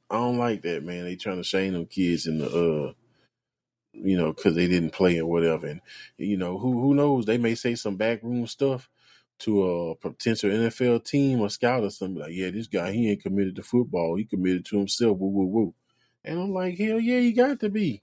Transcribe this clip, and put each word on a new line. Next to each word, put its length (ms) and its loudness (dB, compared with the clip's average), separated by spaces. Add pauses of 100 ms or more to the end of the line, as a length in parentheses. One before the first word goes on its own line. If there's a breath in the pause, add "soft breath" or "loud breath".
(100)
I 60 0
don't 220 0
like 240 -2
that, 220 -4
man. 200 -8
They 120 -6
trying 220 -6
to 60 -6
shame 280 0
them 140 -2
kids 400 0
in 120 0
the, 120 -2
uh, 420 2 (1120)
you 120 4
know, 160 2
'cause 220 2
they 140 2
didn't 240 2
play 260 2
or 80 -2
whatever. 400 2
And, 140 -12 (380 loud breath)
you 180 -2
know, 220 -4
who, 220 0
who 140 4
knows? 320 2
They 120 2
may 160 2
say 200 -2
some 220 -4
backroom 500 -2
stuff 440 -2 (500 soft breath)
to 240 2 (260)
a 60 -8
potential 560 -2
N 120 2
F 160 -2
L 200 4
team 400 2
or 100 0
scout 340 2
or 60 -2
something, 300 -6
like, 120 -10
"Yeah, 180 -4
this 180 -8
guy, 240 -2
he 180 2
ain't 120 -2
committed 340 -2
to 60 -10
football. 540 0
He 80 -2
committed 420 0
to 120 -2
himself, 400 2
woo, 100 0
woo, 180 0
woo." 280 0 (500)
And 160 -6
I'm 120 -4
like, 260 -4
"Hell 220 0
yeah, 200 2
he 120 4
got 280 2
to 100 0
be, 320 -2